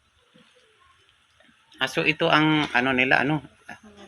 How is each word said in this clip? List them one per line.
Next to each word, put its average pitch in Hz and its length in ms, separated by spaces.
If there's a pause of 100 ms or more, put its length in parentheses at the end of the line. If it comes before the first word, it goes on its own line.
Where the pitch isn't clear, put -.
(1800)
Ah, 135 80
so 165 160
ito 160 240
ang 151 400
ano 123 240
nila, 127 320
ano? 147 160 (640)